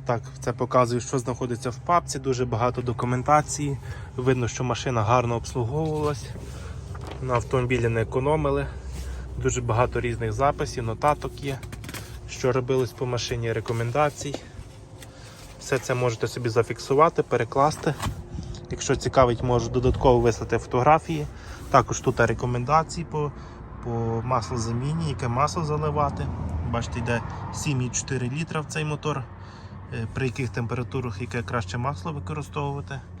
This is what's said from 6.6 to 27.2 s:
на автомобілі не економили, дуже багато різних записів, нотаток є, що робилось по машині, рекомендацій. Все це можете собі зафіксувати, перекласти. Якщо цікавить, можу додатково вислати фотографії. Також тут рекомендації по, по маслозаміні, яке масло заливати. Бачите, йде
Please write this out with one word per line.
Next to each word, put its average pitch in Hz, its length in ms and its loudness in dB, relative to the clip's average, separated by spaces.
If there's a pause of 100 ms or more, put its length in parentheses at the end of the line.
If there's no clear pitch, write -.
на 127 120 0
автомобілі 120 540 2
не 113 140 2
економили, 139 640 2 (760)
дуже 127 180 2
багато 120 400 2
різних 113 320 -2
записів, 139 520 0
нотаток 143 600 0
є, 135 140 -4 (680)
що - 240 2
робилось 127 400 2
по - 140 -4
машині, 117 460 -2
рекомендацій. 120 840 0 (1300)
Все - 180 0
це 131 160 -2
можете 123 340 0
собі 120 200 -2
зафіксувати, 135 720 4
перекласти. 139 720 2 (760)
Якщо - 260 0
цікавить, 120 460 4
можу 120 260 2
додатково 123 520 6
вислати 117 380 2
фотографії. 147 680 4 (440)
Також - 300 4
тут 123 200 2
рекомендації 123 920 2
по, 147 220 -2 (520)
по 120 60 -4 (340)
маслозаміні, 123 840 0
яке 131 200 -2
масло 147 360 2
заливати. 147 640 0 (440)
Бачите, 117 280 -2
йде 117 220 0 (340)